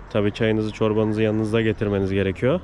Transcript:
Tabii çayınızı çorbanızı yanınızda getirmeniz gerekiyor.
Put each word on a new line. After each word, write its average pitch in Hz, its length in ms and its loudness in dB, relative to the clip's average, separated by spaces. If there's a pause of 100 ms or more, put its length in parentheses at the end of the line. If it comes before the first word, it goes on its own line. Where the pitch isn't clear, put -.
(100)
Tabii 104 220 0
çayınızı 110 400 0
çorbanızı 110 500 0
yanınızda 110 400 2
getirmeniz 101 500 0
gerekiyor. 98 520 0